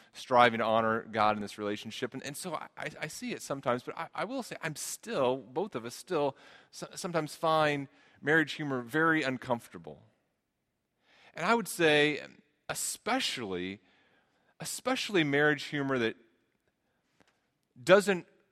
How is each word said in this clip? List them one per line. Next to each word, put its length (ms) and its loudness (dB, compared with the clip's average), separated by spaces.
striving 460 6
to 60 0
honor 460 2
God 260 2
in 60 -6
this 160 -10
relationship." 560 -6
And, 80 -12
and 140 -10
so 180 -8
I, 120 -8
I, 120 -8
I 60 -6
see 240 -10
it 100 -10
sometimes, 400 -2
but 160 -12
I, 160 -8
I 100 -6
will 180 -6
say 200 -12
I'm 140 -6
still, 600 0
both 360 -6
of 100 -6
us 100 -10
still, 420 -2
so-, 240 -14
sometimes 400 -4
find 540 2
marriage 300 4
humor 300 -4
very 400 2
uncomfortable. 800 -6
And 120 -6
I 80 6
would 140 0
say 520 4
especially, 1120 -4
especially 640 0
marriage 400 2
humor 340 -2
that 180 0
doesn't 440 4